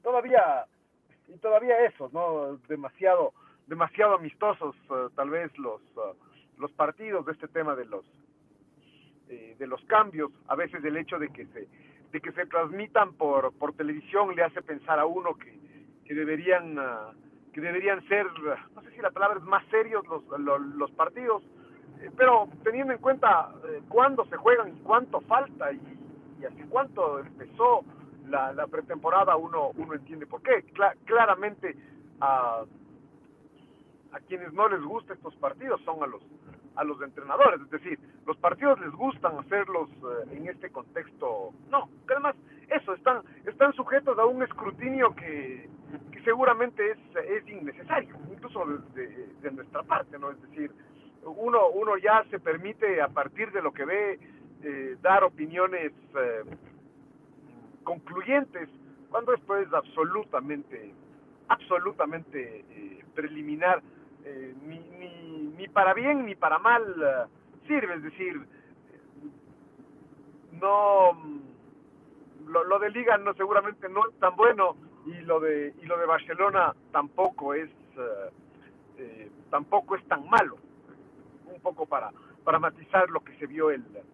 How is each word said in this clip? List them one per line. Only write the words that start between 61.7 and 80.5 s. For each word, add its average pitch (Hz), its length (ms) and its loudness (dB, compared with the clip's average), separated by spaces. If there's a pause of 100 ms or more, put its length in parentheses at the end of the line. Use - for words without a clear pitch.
eh, 101 360 -18 (100)
preliminar, 151 640 -2 (440)
eh, 131 280 -14 (100)
ni, 160 160 -16 (200)
ni, 160 580 -14
ni 190 120 -12
para 190 240 4
bien 262 320 2
ni 196 100 -10
para 156 240 2
mal, 233 240 4
eh, 143 440 0 (380)
sirve, 220 280 0
es 156 100 -8
decir, 160 420 -10 (2000)
no... 196 640 6 (1300)
Lo, 165 200 2
lo 196 140 2
de 208 100 0
Liga 226 280 2
no, 202 180 -2
seguramente 202 520 0
no 208 220 0
es - 100 -18
tan 185 160 2
bueno, 202 400 6 (300)
y 170 160 -12
lo 160 180 2
de, 147 420 0
y 165 40 -20
lo 170 120 -2
de 170 80 0
Barcelona 165 680 2 (160)
tampoco 147 600 0
es, 156 160 -4
eh, 107 600 -10 (680)
eh, 110 340 -18 (180)
tampoco 190 460 -2
es - 120 -10
tan 156 220 -4
malo, 190 280 2 (880)